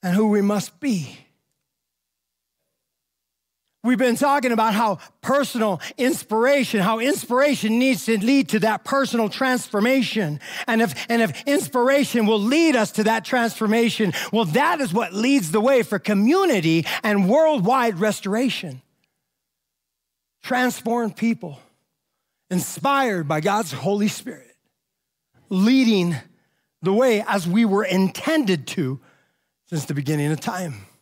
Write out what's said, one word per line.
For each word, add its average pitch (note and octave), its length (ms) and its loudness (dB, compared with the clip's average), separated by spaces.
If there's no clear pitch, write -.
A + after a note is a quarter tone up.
And F3+ 100 0
who A3 140 2
we G#3 120 2
must G3+ 380 -2
be. F#3+ 400 -4
We've A#3+ 160 2
been B3 160 2
talking C4+ 380 2
about A3 200 2
how G#3 280 0
personal A3 600 -2
inspiration, B3 800 0
how A3 220 0
inspiration B3 800 0
needs B3+ 240 0
to A3 200 0
lead C4 260 2
to G#3+ 100 0
that G#3 240 0
personal A#3+ 440 0
transformation. A3 1080 -2
And A3+ 120 2
if, F3+ 140 0
and A#3 140 2
if F#3+ 220 -4
inspiration C4 840 0
will G#3+ 140 2
lead C#4+ 360 2
us G#3+ 160 0
to G#3+ 120 0
that A3 200 0
transformation, A3+ 880 0
well, A3 120 2
that C#4+ 360 0
is G#3+ 120 -2
what F#3 200 -2
leads A3 380 0
the G#3 100 0
way B3 220 4
for G3+ 160 -4
community G#3 880 2
and G3+ 260 2
worldwide B3 680 2
restoration. G3+ 840 -4
Transformed A#3+ 720 -2
people G#3+ 420 -4
inspired G3 760 -2
by D#3 120 0
God's G3 320 -2
Holy G3+ 360 -2
Spirit, - 480 -12
leading G3+ 680 2
the F3+ 100 0
way A3 340 2
as F#3 220 -2
we G#3+ 160 2
were G3+ 200 2
intended F#3+ 840 0
to C3+ 320 -4
since D#3 180 -6
the D3+ 80 -6
beginning D3 380 -2
of D#3 80 -4
time. D#3 460 -8